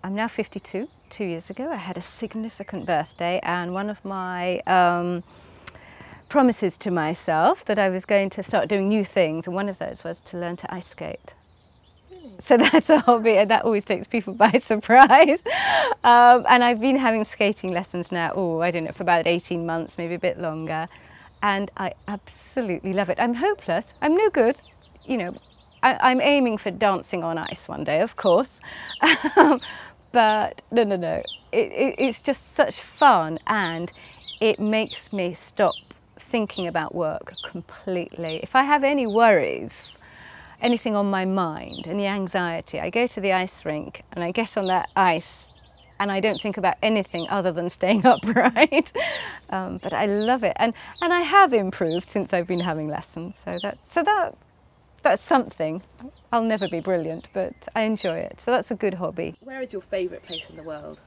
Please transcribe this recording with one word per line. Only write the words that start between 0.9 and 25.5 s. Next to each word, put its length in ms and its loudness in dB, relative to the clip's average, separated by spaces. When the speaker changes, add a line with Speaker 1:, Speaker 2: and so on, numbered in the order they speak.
Speaker 1:
Two 140 -8
years 260 -8
ago, 200 -8
I 60 -6
had 200 -10
a 60 -12
significant 840 -10
birthday, 560 -2
and 320 -4
one 160 -6
of 140 -12
my, 560 -6
um, 640 2
promises 500 2
to 120 -6
myself 760 0
that 140 0
I 100 2
was 160 -4
going 260 2
to 120 -10
start 260 0
doing 200 0
new 160 2
things, 420 0
and 100 -6
one 120 -4
of 100 -10
those 260 -10
was 180 -10
to 140 -14
learn 220 -8
to 160 -12
ice 120 -12
skate. 480 -14
Speaker 2:
Really? 280 -20
Speaker 1:
So 180 4
<laughs> 20 6
that's 320 4
a 100 8
hobby, 380 4
and 120 4
that 140 2
always 200 0
takes 220 -4
people 280 -6
by 180 6
<laughs> 60 4
surprise. 840 8
Um, 440 10
and 140 6
I've 180 2
been 180 2
having 260 2
skating 480 -2
lessons 400 -6
now, 220 -2
oh, 260 -2
I 100 0
don't 140 -4
know, 80 -10
for 100 -10
about 240 2
eighteen 400 -2
months, 320 -6
maybe 160 -6
a 40 -10
bit 200 -4
longer. 500 -6
And 340 -2
I 180 -6
absolutely 840 -8
love 160 0
it. 100 -2
I'm 160 0
hopeless, 680 -4
I'm 140 2
no 140 4
good, 260 2
you 100 -4
know, 200 -6